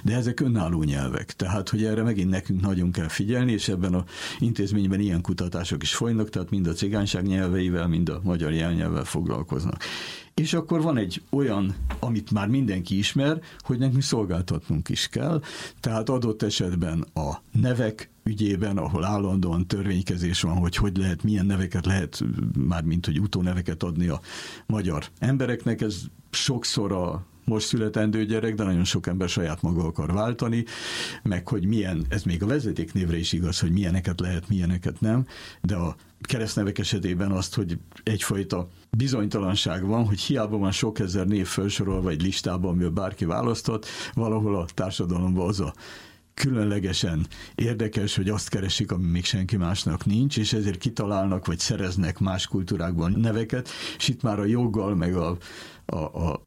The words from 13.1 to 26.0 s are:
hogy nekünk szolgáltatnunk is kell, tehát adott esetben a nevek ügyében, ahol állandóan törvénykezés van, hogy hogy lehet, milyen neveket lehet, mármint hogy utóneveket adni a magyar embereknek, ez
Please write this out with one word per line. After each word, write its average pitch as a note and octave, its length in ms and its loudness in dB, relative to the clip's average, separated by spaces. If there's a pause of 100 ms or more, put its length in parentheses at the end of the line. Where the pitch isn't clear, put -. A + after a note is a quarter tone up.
hogy B2+ 200 -2
nekünk C3+ 240 2
szolgáltatnunk F2 840 0
is - 200 -2
kell, D3 340 0 (380)
tehát A2 280 0
adott A#2 340 0
esetben F2+ 720 0
a C#2+ 200 -2 (180)
nevek A#2 580 2 (140)
ügyében, G2+ 540 2
ahol E2 260 0
állandóan F#2 640 2
törvénykezés F#2 720 0
van, F2 160 0
hogy F2 200 2
hogy G2 200 2
lehet, F#2+ 260 0
milyen G#2 240 2
neveket F#2 400 0
lehet, F#2 380 0 (340)
mármint E2 480 0
hogy D#2 140 0
utóneveket F2+ 640 0
adni F2 260 0
a C#2+ 120 0 (460)
magyar F2+ 380 0 (140)
embereknek, A#2+ 600 0
ez G#2+ 160 -2 (340)